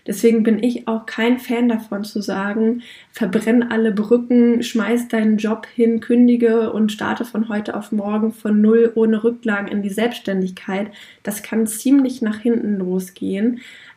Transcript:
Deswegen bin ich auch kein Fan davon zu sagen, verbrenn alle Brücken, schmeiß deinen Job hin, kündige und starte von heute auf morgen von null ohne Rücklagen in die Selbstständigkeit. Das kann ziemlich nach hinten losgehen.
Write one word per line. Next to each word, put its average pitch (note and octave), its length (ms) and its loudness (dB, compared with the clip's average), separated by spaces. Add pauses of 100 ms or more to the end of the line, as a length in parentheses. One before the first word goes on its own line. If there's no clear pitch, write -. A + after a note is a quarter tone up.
Deswegen A3+ 360 2
bin A3 200 2
ich A#3+ 240 -2
auch A3+ 200 -4
kein A#3+ 320 0
Fan A#3+ 300 -2
davon A3 360 -4
zu G#3+ 160 -8
sagen, G#3 600 -2 (280)
verbrenn A3 540 0
alle A3+ 260 0
Brücken, A#3+ 720 2
schmeiß A#3 460 -2
deinen G#3+ 300 2
Job A3 280 -4
hin, A#3 340 0
kündige A#3 720 4
und G#3+ 200 0
starte G#3+ 320 -6
von A3 240 -4
heute G#3+ 280 -6
auf G#3 140 -10
morgen G#3+ 420 -2
von G#3 280 0
null A3+ 340 6
ohne A3 300 2
Rücklagen G#3+ 440 -2
in G3+ 140 -4
die G3+ 80 -6
Selbstständigkeit. G3 1040 -4 (300)
Das G#3 200 -8
kann A3 240 -2
ziemlich B3+ 560 0
nach G#3+ 180 -2
hinten G#3+ 380 0
losgehen. F#3+ 800 -4 (360)